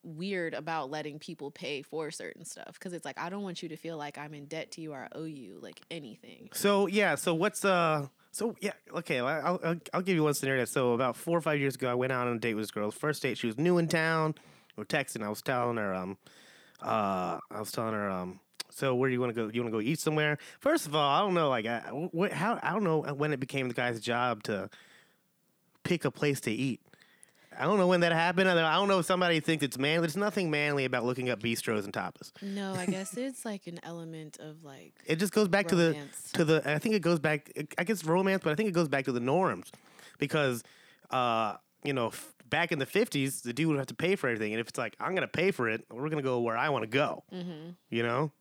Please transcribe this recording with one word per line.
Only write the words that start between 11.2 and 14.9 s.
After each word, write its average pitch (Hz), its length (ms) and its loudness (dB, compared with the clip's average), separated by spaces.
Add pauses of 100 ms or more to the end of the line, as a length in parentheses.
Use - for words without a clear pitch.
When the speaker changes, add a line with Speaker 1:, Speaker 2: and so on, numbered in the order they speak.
Speaker 2:
or 170 40 4
five 156 180 2
years 135 160 2
ago, 127 160 0
I 123 40 2
went 127 180 2
out 123 160 0
on 120 80 0
a - 20 -2
date 113 160 0
with 107 80 0
this 104 80 -4
girl. 104 220 -2
First 147 300 -2
date, 120 160 0
she 120 100 -2
was 110 100 -4
new 175 200 4
in 165 100 2
town. 160 480 2 (400)
We 107 60 -10
were 104 40 -10
texting. 131 380 -2